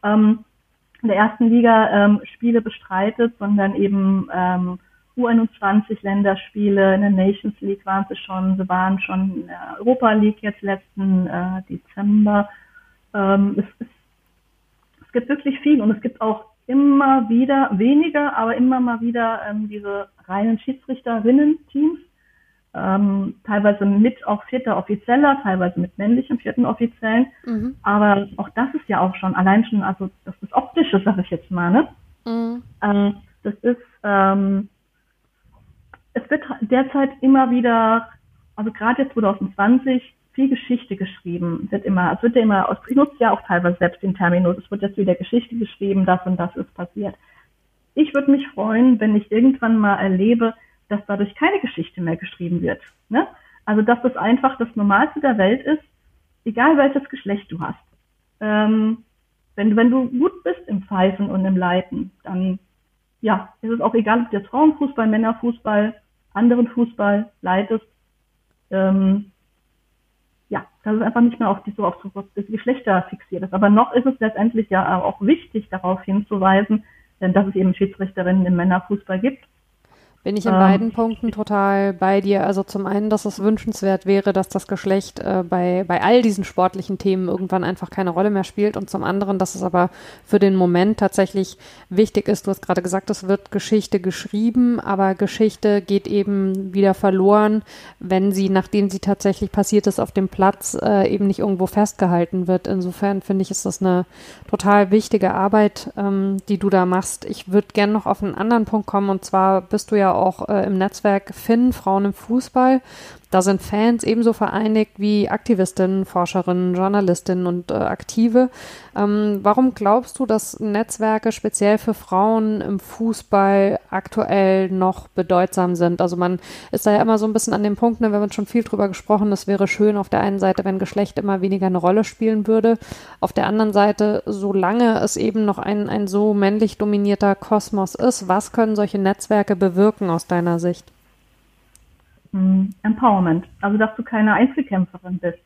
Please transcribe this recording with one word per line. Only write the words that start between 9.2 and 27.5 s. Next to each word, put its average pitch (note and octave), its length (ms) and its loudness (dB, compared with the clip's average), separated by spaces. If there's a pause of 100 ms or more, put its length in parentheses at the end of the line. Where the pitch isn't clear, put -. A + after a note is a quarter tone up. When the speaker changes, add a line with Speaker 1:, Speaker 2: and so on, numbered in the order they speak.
Speaker 1:
in F3 40 -12
der F3 320 -16
Europa A#3+ 360 2
League G#3+ 280 2
jetzt G#3 220 -8
letzten, G3 640 -2
äh, F#3 420 -6
Dezember. G#3 800 0 (640)
Ähm, G3+ 460 2
es G3+ 60 -2 (200)
ist, - 60 -20 (1120)
es - 60 -20
gibt A#3+ 180 -4
wirklich C#4+ 300 -4
viel D4 220 4
und G#3+ 100 4
es G#3 100 -2
gibt - 180 -6
auch A3 260 -2 (200)
immer C4+ 640 4
wieder, C4 440 2
weniger, D4 640 2
aber A3+ 200 -2
immer B3+ 240 2
mal A#3+ 220 -2
wieder, A#3 460 -2
ähm, G#3 220 -6
diese G3+ 380 -8 (200)
reinen G#3+ 300 -2
Schiedsrichterinnen-Teams, C4+ 1400 0 (720)
ähm, G3 720 0
teilweise G3+ 420 0
mit G#3 400 2
auch G#3 200 -4
vierter B3+ 320 -4
Offizieller, B3 680 0
teilweise F#3 360 -2
mit F3 200 -6
männlichem A#3 400 0
vierten A#3+ 260 -2
Offiziellen. A#3 640 -2 (180)
Speaker 2:
Mhm. A#3 380 -6